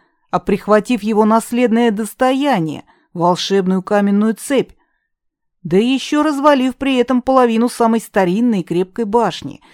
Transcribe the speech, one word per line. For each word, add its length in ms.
а 40
прихватив 640
его 220
наследное 680
достояние, 920
волшебную 680
каменную 540
цепь, 380
да 140
еще 460
развалив 520
при 220
этом 240
половину 480
самой 320
старинной 580
и 40
крепкой 420
башни. 560